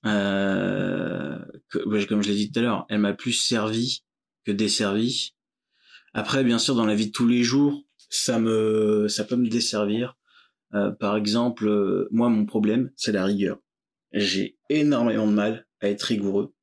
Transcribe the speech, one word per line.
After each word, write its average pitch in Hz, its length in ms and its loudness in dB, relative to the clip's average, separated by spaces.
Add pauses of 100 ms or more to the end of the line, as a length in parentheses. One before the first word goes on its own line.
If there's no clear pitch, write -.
euh, 98 1300 -2 (320)
que, - 180 -4
ouais, 104 180 0
comme 104 160 0
je 101 80 -2
l'ai 101 60 0
dit 104 160 -2
tout - 80 -4
à 113 40 2
l'heure, 107 260 -2
elle 104 100 -2
m'a 101 140 2
plus 117 200 -4
servi 113 680 -2 (420)
que 107 60 -4
desservi. 104 840 -2 (800)
Après, 135 300 -2
bien 117 160 2
sûr, 135 160 0
dans 117 100 2
la 107 100 2
vie 107 120 0
de 107 40 -8
tous 120 160 0
les 120 160 4
jours, 143 400 2 (260)
ça - 300 -2
me, 107 680 2
ça 104 160 -2
peut 123 120 -2
me 120 140 2
desservir. 110 680 -2 (560)
Euh, 101 180 0
par 104 240 -2
exemple, 110 520 0
euh, 98 440 0
moi, 117 180 2
mon 107 160 4
problème, 110 500 0
c'est - 160 -4
la 98 140 0
rigueur. 98 320 0 (540)
J'ai 98 460 -2 (120)
énormément 120 580 2
de 104 60 4
mal 107 340 0 (140)
à 101 80 0
être 104 140 -2
rigoureux. 101 580 0